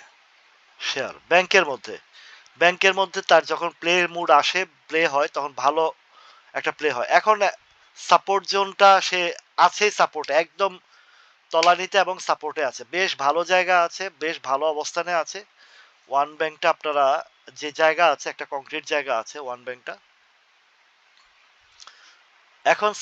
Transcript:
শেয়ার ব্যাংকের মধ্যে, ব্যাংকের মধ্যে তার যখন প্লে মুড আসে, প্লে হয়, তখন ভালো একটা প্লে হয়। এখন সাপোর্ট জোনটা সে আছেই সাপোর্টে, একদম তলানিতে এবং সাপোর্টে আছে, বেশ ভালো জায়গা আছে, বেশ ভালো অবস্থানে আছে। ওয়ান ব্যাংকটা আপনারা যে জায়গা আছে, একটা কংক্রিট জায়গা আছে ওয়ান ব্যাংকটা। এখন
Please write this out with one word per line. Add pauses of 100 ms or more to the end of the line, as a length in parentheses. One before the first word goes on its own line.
(800)
শেয়ার (160)
ব্যাংকের
মধ্যে, (640)
ব্যাংকের
মধ্যে (100)
তার (100)
যখন (100)
প্লে (200)
মুড (120)
আসে, (280)
প্লে (140)
হয়,
তখন (120)
ভালো (760)
একটা
প্লে
হয়। (100)
এখন (600)
সাপোর্ট (100)
জোনটা (180)
সে (460)
আছেই
সাপোর্টে, (100)
একদম (800)
তলানিতে
এবং (120)
সাপোর্টে
আছে, (120)
বেশ (140)
ভালো (120)
জায়গা (100)
আছে, (180)
বেশ (120)
ভালো (100)
অবস্থানে (100)
আছে। (680)
ওয়ান (100)
ব্যাংকটা
আপনারা (540)
যে (120)
জায়গা (100)
আছে,
একটা
কংক্রিট
জায়গা
আছে (100)
ওয়ান
ব্যাংকটা। (2750)
এখন (100)